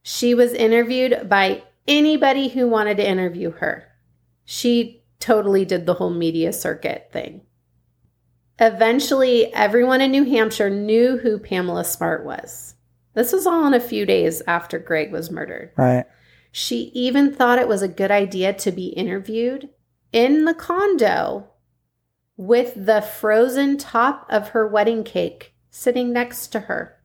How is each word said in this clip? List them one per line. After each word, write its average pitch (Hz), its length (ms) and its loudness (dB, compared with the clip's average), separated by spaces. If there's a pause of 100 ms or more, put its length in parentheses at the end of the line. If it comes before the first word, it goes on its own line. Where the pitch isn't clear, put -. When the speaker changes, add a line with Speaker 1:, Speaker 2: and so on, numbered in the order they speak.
Speaker 1:
She - 320 -2
was 240 200 4
interviewed 240 760 2
by 196 320 2 (260)
anybody 285 600 4
who 247 200 0
wanted 208 300 0
to 202 100 0
interview 175 440 -2
her. - 340 -6 (600)
She - 580 -2 (160)
totally 196 440 2
did 175 220 -2
the 180 100 0
whole 185 140 -4
media 165 420 -2
circuit - 600 -6
thing. - 300 -10 (1160)
Eventually, 233 960 2
everyone 240 480 2
in 269 100 2
New 277 140 2
Hampshire 220 440 0
knew 226 480 2
who 220 220 -2
Pamela 180 460 -4
Smart 160 400 -4
was. - 500 -14 (380)
This 247 180 0
was 370 160 0
all 339 200 2
in 277 60 4
a 240 60 4
few 214 260 -4
days 170 420 0
after 170 320 -4
Greg 160 320 -4
was 165 200 -8
murdered. - 460 -12
Speaker 2:
Right. 127 280 2 (460)
Speaker 1:
She - 420 -8
even 262 400 2
thought 247 260 4
it 247 80 2
was 196 140 0
a 196 60 -2
good 196 240 -2
idea 196 420 0
to 196 180 -4
be 180 160 -8
interviewed 226 840 -4 (420)
in 277 340 4
the 330 80 2
condo 262 960 0 (880)
with 233 380 0
the 208 260 2
frozen 254 760 0
top 254 520 0
of 214 200 -2
her 220 180 0
wedding 214 360 0
cake - 500 -6 (160)
sitting 247 420 -2
next 240 360 -4
to 214 140 -6
her. - 440 -10